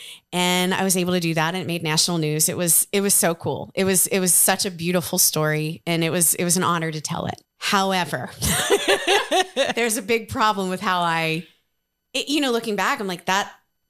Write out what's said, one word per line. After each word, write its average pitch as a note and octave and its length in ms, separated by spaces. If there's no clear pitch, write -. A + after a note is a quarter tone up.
And F3+ 400
I F#3+ 120
was F#3+ 120
able F3+ 180
to F3+ 60
do E3 140
that D#3+ 200
and F#3 80
it C3+ 40
made E3+ 160
national D#3+ 360
news. D#3 300
It - 80
was, E3+ 360
it G3+ 80
was G3 120
so F3 220
cool. - 400
It - 80
was, F#3+ 240
it F#3+ 140
was F3+ 120
such - 340
a G3 40
beautiful F3 480
story D#3 680
and E3+ 200
it E3 60
was, F3 240
it F3+ 100
was F3 120
an F#3 60
honor D#3+ 300
to D#3 80
tell - 260
it. - 160
However, F#3 720
<laughs> F#4 720
there's A3+ 220
a C4 60
big A3 260
problem G#3 420
with F#3 100
how F#3 200
I, E3 440
it, - 140
you D4 120
know, C4 120
looking A#3 240
back, G#3+ 240
I'm G3 80
like, F3 160
"That, F#3+ 280